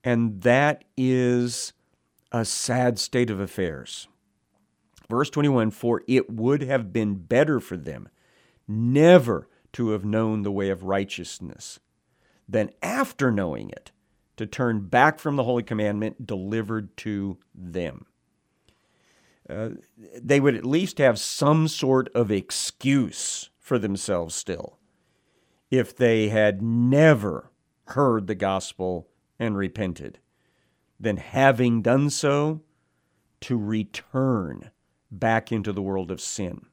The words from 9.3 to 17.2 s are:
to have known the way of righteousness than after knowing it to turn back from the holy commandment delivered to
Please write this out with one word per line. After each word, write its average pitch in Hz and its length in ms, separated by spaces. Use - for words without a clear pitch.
to 117 180
have 104 140
known 110 380
the 101 100
way 98 180
of 92 140
righteousness 95 960
than 104 220
after 185 520
knowing 76 380
it - 200
to 107 100
turn 110 400
back 131 320
from 147 160
the 135 80
holy 120 220
commandment 107 600
delivered 107 760
to 101 400